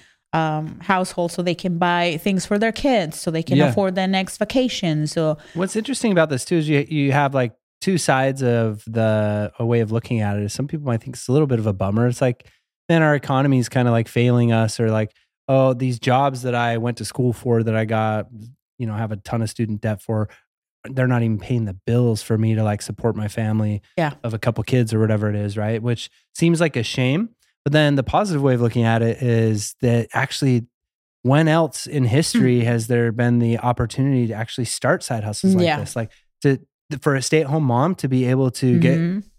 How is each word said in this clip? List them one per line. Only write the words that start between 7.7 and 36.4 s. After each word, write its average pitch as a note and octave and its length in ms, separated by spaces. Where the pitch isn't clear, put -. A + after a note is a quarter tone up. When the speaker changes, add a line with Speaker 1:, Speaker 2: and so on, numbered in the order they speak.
Speaker 2:
two F#3 180
sides C3+ 440
of A2+ 440
the, G#2+ 720
a A#2+ 80
way A#2 140
of G#2+ 120
looking A#2 280
at G#2 180
it. G#2 120
Some C#3 180
people D3 180
might A#2 160
think B2+ 140
it's - 120
a B2 40
little D3 160
bit B2 100
of A2 80
a G#2+ 60
bummer. G2+ 340
It's B2 140
like, B2+ 260
"Man, E3 140
our D3+ 120
economy C3+ 440
is A#2+ 100
kinda, B2 220
like, A#2 180
failing A#2+ 440
us," A2+ 260
or A2+ 120
like, A2 220
"Oh, C3+ 260
these B2 240
jobs C3 440
that B2 120
I A#2+ 240
went A#2 200
to A2 60
school B2 280
for A2+ 300
that A2+ 140
I A2 80
got, A2 440
you B2 80
know, G#2+ 80
have G#2+ 180
a G#2+ 40
ton A2+ 260
of A2 80
student G#2+ 300
debt G#2+ 200
for, G#2+ 280
they're C3 180
not B2 140
even A2 160
paying A#2+ 260
the F#2+ 100
bills A#2 480
for A2+ 160
me A2 160
to, A2 80
like, G#2 200
support A2 340
my G#2+ 120
family G#2+ 540
Speaker 1:
Yeah. D#3 140
Speaker 2:
of A2+ 80
a A2+ 60
couple - 260
kids," A2+ 300
or A2 60
whatever G#2+ 280
it G#2 80
is, G#2 220
right? G#2+ 240
Which A#2+ 260
seems E3 260
like D#3+ 160
a A#2+ 80
shame. C#3 460
But C#3+ 80
then D3 240
the C3+ 60
positive E3 400
way C3+ 120
of A#2+ 60
looking A#2+ 240
at A2+ 180
it A2+ 200
is A2+ 600
that A#2 320
actually, B2+ 520
when C#3+ 260
else D#3 380
in C3 180
history B2+ 560
Speaker 1:
Mm. A#2 40
Speaker 2:
has A#2 240
there A#2+ 240
been A#2+ 260
the A#2 200
opportunity B2 680
to A2 60
actually A#2 300
start C3+ 400
side A2+ 200
hustles F#3+ 300
like F3+ 120
Speaker 1:
Yeah. D3+ 120
Speaker 2:
this? - 160
Like, A2+ 160